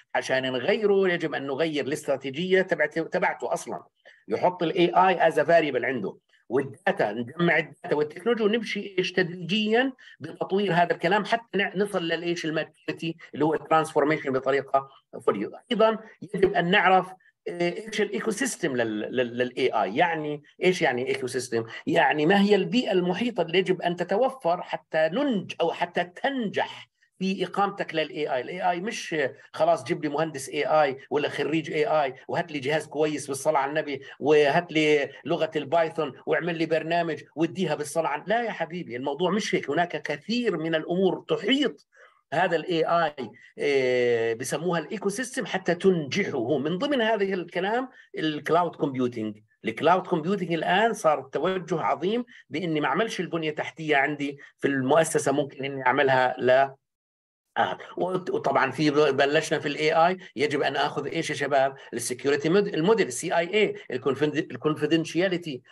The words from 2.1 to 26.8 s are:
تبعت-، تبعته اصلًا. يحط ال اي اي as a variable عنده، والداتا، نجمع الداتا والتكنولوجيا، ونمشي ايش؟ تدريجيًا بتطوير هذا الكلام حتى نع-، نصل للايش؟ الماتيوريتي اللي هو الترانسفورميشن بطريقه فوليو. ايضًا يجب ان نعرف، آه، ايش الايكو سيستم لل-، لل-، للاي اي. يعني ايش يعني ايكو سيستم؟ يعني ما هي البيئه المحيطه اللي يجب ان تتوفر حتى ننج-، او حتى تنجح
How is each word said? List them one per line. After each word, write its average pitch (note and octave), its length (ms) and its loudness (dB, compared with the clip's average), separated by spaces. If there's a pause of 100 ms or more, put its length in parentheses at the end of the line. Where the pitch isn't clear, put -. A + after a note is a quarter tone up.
تبعت-، D#3+ 380 0
تبعته D#3+ 540 -2
اصلًا. A#2+ 300 -8 (440)
يحط F3 360 0
ال E3 120 -2
اي E3+ 200 4
اي E3+ 360 6
as D3+ 40 -4
a D3 120 2
variable D3+ 380 4
عنده، A#2 320 -4 (320)
والداتا، C#3 640 0
نجمع D3+ 460 0
الداتا - 380 -4
والتكنولوجيا، G#3 500 0
ونمشي G3+ 520 -2
ايش؟ F3+ 140 -2
تدريجيًا G#3 800 0 (260)
بتطوير - 540 -2
هذا E3+ 200 4
الكلام F#3 320 0
حتى - 320 -2
نع-، F#3+ 180 -2
نصل F#3+ 280 -2
للايش؟ E3 420 -2
الماتيوريتي D#3 720 -6 (160)
اللي C3+ 120 0
هو D#3 80 2
الترانسفورميشن D3+ 800 2
بطريقه C3+ 580 0 (360)
فوليو. - 260 0 (200)
ايضًا A3 260 4 (240)
يجب F#3 320 2
ان F3 180 2
نعرف، F#3 360 6 (420)
آه، F3 240 -2 (140)
ايش G#3+ 140 -4
الايكو G#3 300 -2
سيستم F#3+ 440 -2
لل-، A2 260 0
لل-، A#2+ 360 -2
للاي B2 320 0
اي. A#2 260 0
يعني D3+ 480 -2 (200)
ايش F3+ 180 2
يعني C3 260 0
ايكو C3+ 200 -4
سيستم؟ A#2 380 -4 (220)
يعني D3+ 380 4
ما G3 160 6
هي G3+ 140 6
البيئه F#3+ 360 0
المحيطه F3+ 500 0
اللي E3 160 0
يجب F3+ 240 0
ان F3 140 -2
تتوفر F#3+ 640 -2
حتى D#3+ 520 -2
ننج-، B3 480 -2
او E3 100 2
حتى - 320 -2
تنجح A3+ 840 -6 (300)